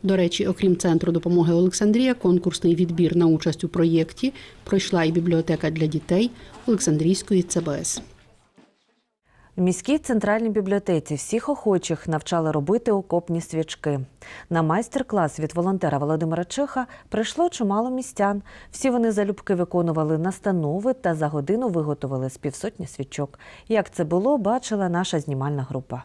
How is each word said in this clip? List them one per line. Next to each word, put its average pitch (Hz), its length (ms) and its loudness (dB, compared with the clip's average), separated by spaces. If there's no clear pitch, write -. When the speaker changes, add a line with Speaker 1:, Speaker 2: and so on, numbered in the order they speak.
Speaker 1:
До 190 120 2
речі, 180 300 0
окрім 185 300 2
Центру 165 340 2
допомоги 170 420 4
"Олександрія", 208 600 4
конкурсний 175 640 2
відбір 170 400 2
на 170 100 4
участь 160 380 2
у 170 60 -2
проєкті 165 640 0
пройшла 185 400 0
і 160 80 2
бібліотека 165 580 0
для 160 180 0
дітей 175 440 0
Олександрійської 180 760 2
Ц 175 180 -2
Б 160 80 -4
С. - 200 -6
Speaker 2:
В 185 60 -2
міській 185 360 2
центральній 220 520 0
бібліотеці 190 680 0
всіх 220 340 -4
охочих 185 580 0
навчали 160 440 0
робити 185 400 0
окопні 175 500 -2
свічки. 156 580 -4
На 165 120 2
майстер-клас 190 760 -2
від 156 160 -4
волонтера 175 420 0
Володимира 160 480 0
Чеха 269 420 -4
прийшло 254 400 0
чимало 220 400 -2
містян. 208 520 -2
Всі - 180 0
вони 233 220 2
залюбки 202 440 0
виконували 165 640 0
настанови 185 760 0
та 180 220 -2
за 156 120 0
годину 156 400 -2
виготовили 143 640 -2
з - 80 -14
півсотні 175 500 -8
свічок. - 520 -8
Як 214 260 0
це 180 100 -2
було, 190 340 2
бачила 208 520 -2
наша 175 300 0
знімальна 139 500 -4
група. 127 360 -8